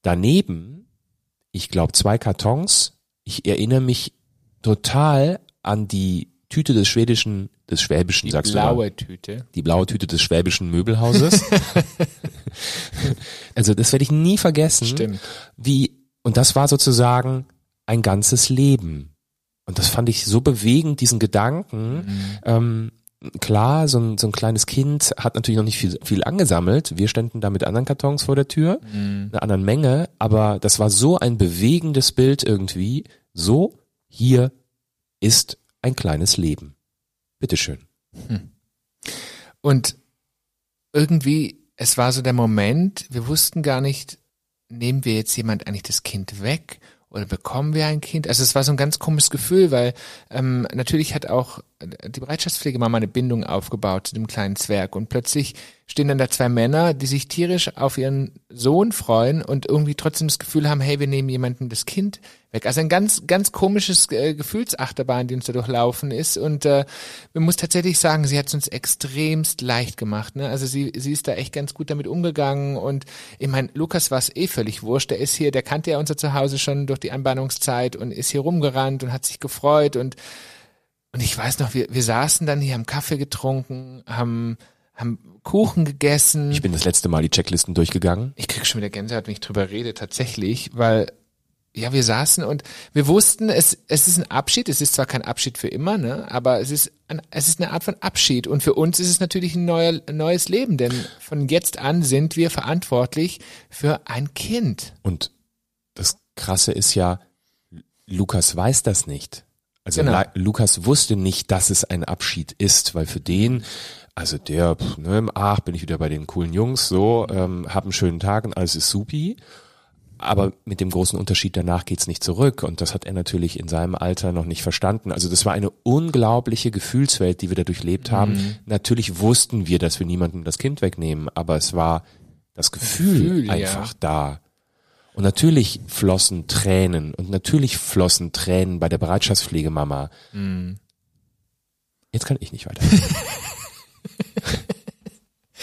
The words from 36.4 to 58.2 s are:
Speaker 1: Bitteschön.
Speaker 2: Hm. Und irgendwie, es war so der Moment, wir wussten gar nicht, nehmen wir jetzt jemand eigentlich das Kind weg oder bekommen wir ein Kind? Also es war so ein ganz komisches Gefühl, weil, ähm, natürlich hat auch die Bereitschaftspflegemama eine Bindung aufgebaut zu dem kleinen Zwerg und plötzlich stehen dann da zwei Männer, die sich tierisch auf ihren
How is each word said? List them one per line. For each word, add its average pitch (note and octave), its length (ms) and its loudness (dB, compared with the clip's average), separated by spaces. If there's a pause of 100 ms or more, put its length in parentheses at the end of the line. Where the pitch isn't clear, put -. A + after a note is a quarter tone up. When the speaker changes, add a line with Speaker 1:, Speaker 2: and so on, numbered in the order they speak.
Speaker 1:
Bitteschön. D2 400 -2 (480)
Speaker 2:
Hm. G#2+ 220 -6 (1120)
Und C#3 340 2 (960)
irgendwie, D3+ 680 2 (160)
es - 220 0
war B2+ 140 4
so B2+ 120 -2
der B2+ 100 2
Moment, A#2+ 800 2
wir A#2+ 160 -6
wussten D#3 340 0
gar C3+ 200 0
nicht, C#3 360 -4 (520)
nehmen A#2+ 360 -2
wir A#2 100 2
jetzt G#2+ 220 -2
jemand A2 300 -4
eigentlich G2+ 160 -8
das - 200 -4
Kind G2 380 -10
weg C#3+ 380 -4 (300)
oder G2+ 160 -8
bekommen B2+ 500 -4
wir D#3 100 2
ein D3+ 160 -2
Kind? D#3 260 -6
Also - 140 0
es - 140 0
war C#3 80 4
so C#3 80 2
ein C#3+ 60 2
ganz C#3+ 200 0
komisches D3+ 320 2
Gefühl, F3 400 4
weil, B2 240 2 (380)
ähm, B2+ 420 0
natürlich D3 400 0
hat - 140 -6
auch A#2+ 320 -2 (480)
die B2 140 -12
Bereitschaftspflegemama B2+ 760 -2
eine A2 100 0
Bindung B2 360 -2
aufgebaut G2 640 -4
zu - 80 -10
dem A2 100 -6
kleinen G2 300 -4
Zwerg G2 400 -2
und A2 140 -6
plötzlich C3 440 -2 (320)
stehen C#3+ 220 -2
dann C#3+ 100 0
da C3 100 2
zwei B2+ 220 0
Männer, C#3 460 4
die C3+ 100 -6
sich C3+ 220 -2
tierisch F3 500 -2
auf C3+ 220 -2
ihren C3+ 320 -2 (180)